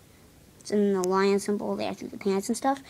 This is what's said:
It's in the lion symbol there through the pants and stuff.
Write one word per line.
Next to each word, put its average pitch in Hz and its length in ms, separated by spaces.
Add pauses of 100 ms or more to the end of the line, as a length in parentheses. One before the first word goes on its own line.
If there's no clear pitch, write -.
(600)
It's - 100
in 202 220
the 185 160
lion 196 320
symbol 208 340
there 196 180
through - 180
the - 80
pants 196 300
and 226 80
stuff. 277 340